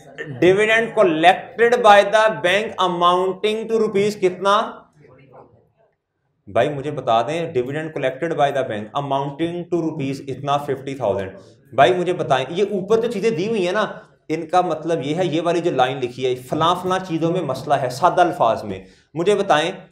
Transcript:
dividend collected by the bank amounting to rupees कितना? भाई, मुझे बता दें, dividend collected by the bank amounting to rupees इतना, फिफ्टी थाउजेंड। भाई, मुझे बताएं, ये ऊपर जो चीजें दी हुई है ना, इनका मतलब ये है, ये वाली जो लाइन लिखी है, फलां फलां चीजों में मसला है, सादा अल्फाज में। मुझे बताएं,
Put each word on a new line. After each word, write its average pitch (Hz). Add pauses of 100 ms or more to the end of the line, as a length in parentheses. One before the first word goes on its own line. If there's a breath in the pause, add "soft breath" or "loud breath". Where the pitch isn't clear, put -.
(440)
dividend 214 (120)
collected 190
by 202
the 214
bank 185
amounting 185
to 226
rupees 208
कितना? 196 (1600)
भाई, 113
मुझे 147
बता 113
दें, 165
dividend 143
collected 143
by 139
the 131
bank 107 (180)
amounting 147 (100)
to 165
rupees 139
इतना, 139
फिफ्टी 135
थाउजेंड। 98 (440 loud breath)
भाई, 156
मुझे 180
बताएं, 135
ये 175
ऊपर 202
जो 233
चीजें 220
दी 190
हुई 220
है 175
ना, - (220)
इनका 160
मतलब 165
ये 147
है, 180
ये -
वाली 175
जो 170
लाइन 131
लिखी 127
है, 127
फलां 160
फलां 185
चीजों 165
में 175
मसला 147
है, 131
सादा 175
अल्फाज 117
में। 95 (300 soft breath)
मुझे 175
बताएं, 175 (180)